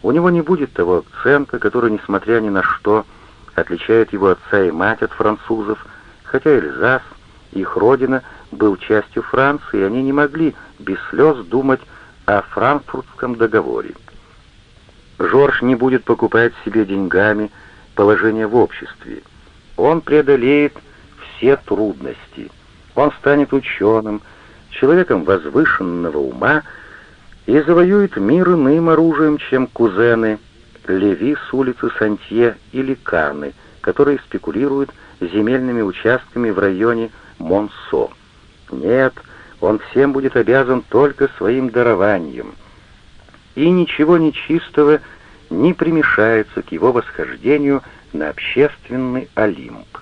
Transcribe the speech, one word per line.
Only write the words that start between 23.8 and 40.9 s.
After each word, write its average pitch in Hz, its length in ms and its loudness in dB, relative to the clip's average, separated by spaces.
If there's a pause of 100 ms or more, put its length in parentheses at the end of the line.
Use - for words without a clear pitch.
человеком 139 540 2
возвышенного 87 960 0
ума 71 460 -2 (840)
и 135 160 4
завоюет 180 560 2
мир 160 320 2
иным 160 400 2
оружием, 156 480 2
чем 131 300 -2
кузены 113 680 0 (500)
Леви 98 480 0
с - 180 -12
улицы 127 440 -2
Сантье 107 600 0 (140)
или 135 220 -4
Каны, 73 600 -4 (280)
которые 143 380 0
спекулируют 135 720 -4 (280)
земельными 117 600 -2
участками 113 680 -2
в 92 100 -2
районе 110 520 0 (260)
Монсо. 85 720 -2 (640)
Нет, 117 420 0 (480)
он 107 180 2
всем 139 340 0
будет 135 220 -2
обязан 127 520 2
только 135 500 2